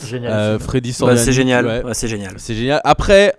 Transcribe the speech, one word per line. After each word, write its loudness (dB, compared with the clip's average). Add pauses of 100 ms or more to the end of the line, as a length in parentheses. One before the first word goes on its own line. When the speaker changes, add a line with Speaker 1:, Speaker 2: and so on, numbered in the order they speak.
Speaker 1:
Génial, -6
Speaker 2:
Euh, 0
Speaker 1:
c'est -12
Speaker 2:
Freddy -4
sort -2
Speaker 3:
Bah, 6
Speaker 2:
de 4
la 2
Speaker 3:
c'est 0
Speaker 2:
nuit, 2
Speaker 3:
génial, 2
Speaker 2:
ouais. -4
Speaker 3:
ouais, -6
c'est -4
génial. -8
Speaker 2:
C'est -8
génial. -2
Après, 4